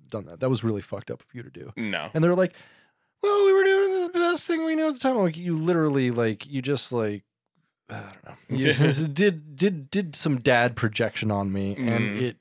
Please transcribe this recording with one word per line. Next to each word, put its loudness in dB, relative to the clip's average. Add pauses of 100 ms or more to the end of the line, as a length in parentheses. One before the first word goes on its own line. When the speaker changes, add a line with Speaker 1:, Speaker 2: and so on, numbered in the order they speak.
Speaker 1:
done -10
that. -20
That 0
was 0
really 0
fucked -10
up -10
of -20
you -14
to -18
do." -18
Speaker 2:
No. -6
Speaker 1:
And 2
they're 4
like, 2 (680)
"Well, 4
we 6
were 6
doing 2
the -4
best 2
thing 0
we 0
knew 0
at -2
the -10
time." 2
I'm 4
like, 0
"You -2
literally, 2
like, 0
you -4
just, -2
like, -2 (640)
I -12
don't -18
know. -20 (120)
You -4
Speaker 2:
<laughs> 2
Speaker 1:
just 2
did, 0
did, -2
did -4
some 0
dad 4
projection -2
on -2
me, -4
and -2
Speaker 2:
Mm. -2
Speaker 1:
it, -4